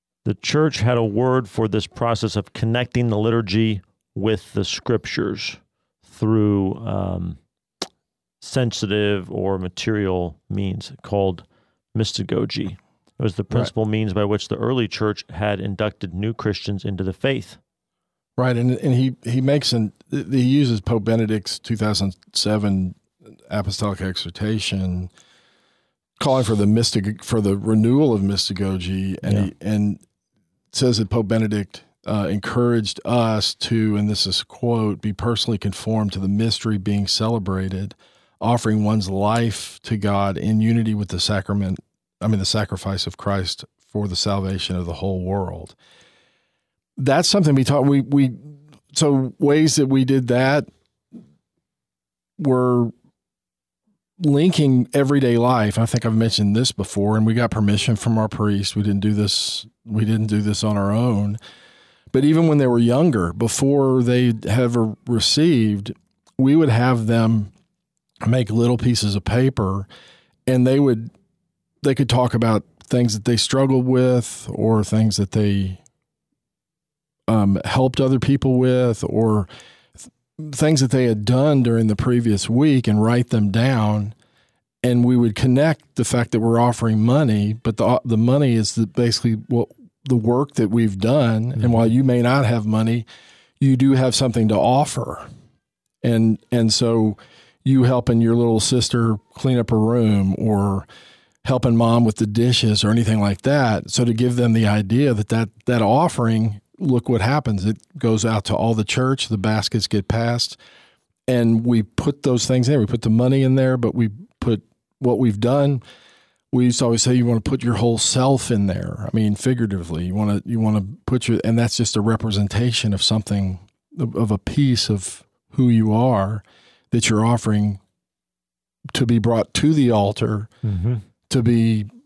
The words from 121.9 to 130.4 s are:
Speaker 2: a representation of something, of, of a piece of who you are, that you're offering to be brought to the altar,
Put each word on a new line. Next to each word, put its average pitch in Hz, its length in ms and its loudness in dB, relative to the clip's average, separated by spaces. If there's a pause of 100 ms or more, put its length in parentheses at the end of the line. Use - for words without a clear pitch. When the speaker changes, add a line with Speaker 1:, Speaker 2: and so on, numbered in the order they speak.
Speaker 2:
a 110 40 0
representation 110 920 -2
of 95 120 -2
something, 101 560 -2 (380)
of, 117 180 -6
of 107 160 0
a 101 60 2
piece - 520 0
of - 320 -6 (300)
who 127 160 2
you 110 240 4
are, 110 500 0 (520)
that 117 160 0
you're 110 160 2
offering 104 540 0 (1120)
to - 120 -2
be 117 140 2
brought 113 360 0
to 156 200 2
the 131 160 4
altar, 107 580 -2 (160)